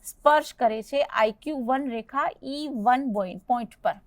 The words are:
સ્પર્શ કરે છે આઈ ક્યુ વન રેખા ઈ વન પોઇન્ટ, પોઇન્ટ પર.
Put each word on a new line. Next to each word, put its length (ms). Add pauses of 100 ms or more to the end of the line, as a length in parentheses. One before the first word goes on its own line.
સ્પર્શ 500
કરે 280
છે 180
આઈ 360
ક્યુ 260
વન 260
રેખા 380 (200)
ઈ 180 (140)
વન 300
પોઇન્ટ, 340
પોઇન્ટ 340
પર. 300